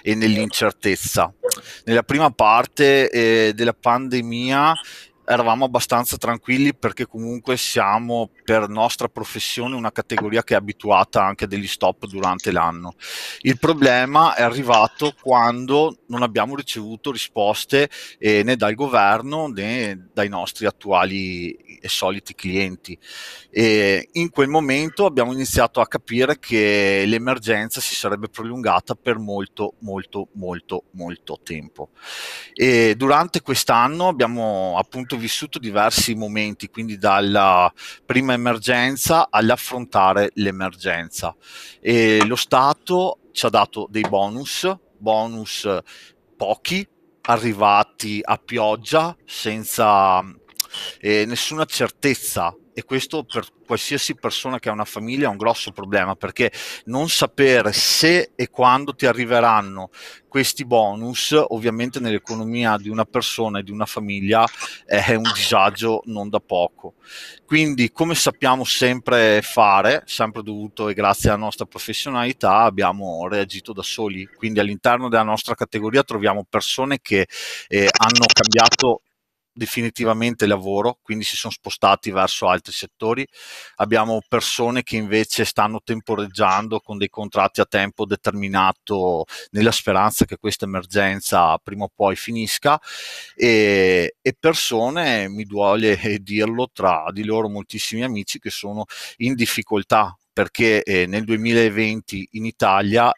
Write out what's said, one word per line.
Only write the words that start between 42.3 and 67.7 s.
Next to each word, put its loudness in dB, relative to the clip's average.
Stato 0
ci -4
ha 0
dato 2
dei -2
bonus, -2
bonus -2
pochi, -4
arrivati 2
a -2
pioggia, -2
senza, 2
eh, 0
nessuna -4
certezza, -2
e -12
questo -6
per -8
qualsiasi -4
persona -6
che -6
ha 0
una -6
famiglia -4
è 0
un -4
grosso -2
problema, -2
perché -2
non -4
sapere 4
se 2
e -6
quando 2
ti -2
arriveranno 2
questi -2
bonus, 0
ovviamente -4
nell'economia -2
di -12
una -2
persona -4
e -8
di -16
una -6
famiglia, 0
eh, 2
è 2
un -2
disagio 0
non -10
da -2
poco. -4
Quindi, 0